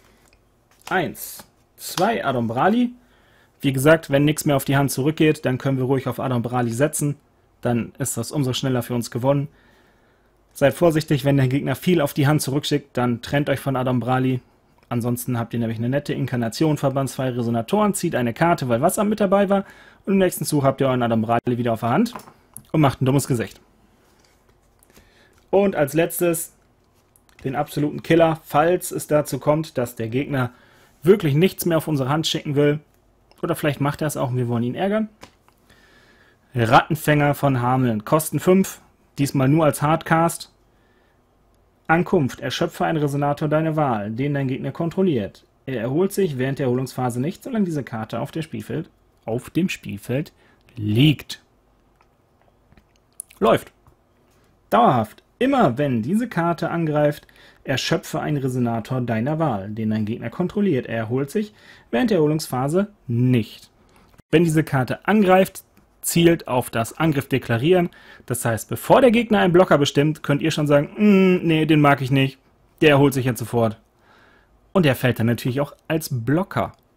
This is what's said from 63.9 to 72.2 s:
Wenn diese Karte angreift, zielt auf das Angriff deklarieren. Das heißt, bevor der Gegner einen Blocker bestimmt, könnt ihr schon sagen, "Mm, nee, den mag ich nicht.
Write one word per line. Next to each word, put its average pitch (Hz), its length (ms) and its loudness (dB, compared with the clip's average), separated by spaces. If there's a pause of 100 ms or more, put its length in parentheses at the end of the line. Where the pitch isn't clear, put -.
Wenn 170 120 4
diese 160 200 2
Karte 131 440 -4
angreift, 190 560 4 (380)
zielt 170 460 2
auf 123 220 -2
das - 280 -4
Angriff 151 320 0
deklarieren. 143 600 0 (360)
Das - 180 -6
heißt, 113 260 -4
bevor 185 320 4
der 254 100 6
Gegner 214 280 2
einen 185 140 4
Blocker 180 240 6
bestimmt, 143 460 0
könnt 143 180 0
ihr 156 100 0
schon 147 160 -2
sagen, 147 300 4
"Mm, 190 500 4
nee, 156 180 2
den 151 140 4
mag 139 220 4
ich 131 100 -4
nicht. 135 260 0 (440)